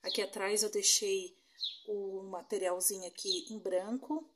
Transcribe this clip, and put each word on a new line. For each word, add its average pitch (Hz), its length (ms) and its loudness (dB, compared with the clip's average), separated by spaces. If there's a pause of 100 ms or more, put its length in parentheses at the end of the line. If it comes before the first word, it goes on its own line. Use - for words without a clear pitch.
Aqui - 200 -2
atrás 202 420 0
eu 214 80 0
deixei 196 640 2 (480)
o 196 380 -4
materialzinho 185 840 0
aqui 185 400 -2
em 220 100 -6
branco 214 640 0 (100)